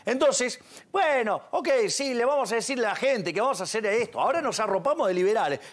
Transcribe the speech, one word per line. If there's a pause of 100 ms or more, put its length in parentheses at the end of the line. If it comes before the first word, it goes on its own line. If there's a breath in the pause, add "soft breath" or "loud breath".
Entonces, (320 loud breath)
bueno, (120)
ok, (200)
sí,
le
vamos
a
decirle
a
la
gente
que
vamos
a
hacer
esto.
Ahora
nos
arropamos
de
liberales. (140 loud breath)